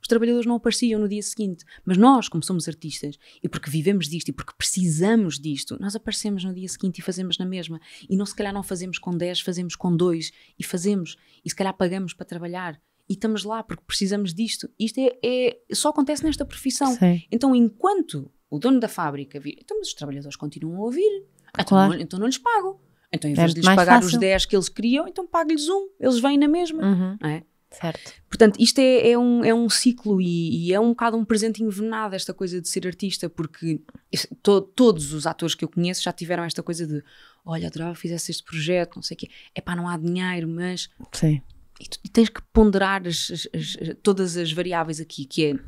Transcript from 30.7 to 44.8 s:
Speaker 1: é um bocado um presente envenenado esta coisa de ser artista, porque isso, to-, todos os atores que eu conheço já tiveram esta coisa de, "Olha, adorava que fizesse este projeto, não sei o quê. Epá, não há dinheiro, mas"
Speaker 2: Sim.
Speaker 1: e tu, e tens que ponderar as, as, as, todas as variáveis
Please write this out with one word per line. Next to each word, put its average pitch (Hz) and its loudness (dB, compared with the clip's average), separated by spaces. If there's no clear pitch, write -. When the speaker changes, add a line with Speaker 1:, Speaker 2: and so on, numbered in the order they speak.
Speaker 1:
é 196 2
um 233 4
bocado 233 0
um 220 0
presente 214 0
envenenado 214 -4
esta 185 -8
coisa 180 -6
de - -8
ser 180 -4
artista, 180 -6
porque 160 -6
isso, - -4
to-, 196 6
todos 180 2
os 151 -6
atores 160 -4
que - -8
eu - -6
conheço 175 -2
já 180 -4
tiveram 170 -6
esta - -8
coisa 170 -6
de, 151 -6
"Olha, 165 -6
adorava 165 -8
que 165 -18
fizesse 170 -6
este 160 -8
projeto, 170 -4
não - -14
sei - -8
o - -20
quê. - -14
Epá, 175 -6
não 175 -4
há 175 -4
dinheiro, 175 -2
mas" 175 -6
Speaker 2:
Sim. 151 2
Speaker 1:
e - -20
tu, - -12
e 190 -14
tens 226 6
que - -16
ponderar 196 4
as, 170 -4
as, 170 -10
as, 160 -8
todas 185 2
as 170 -2
variáveis 165 -4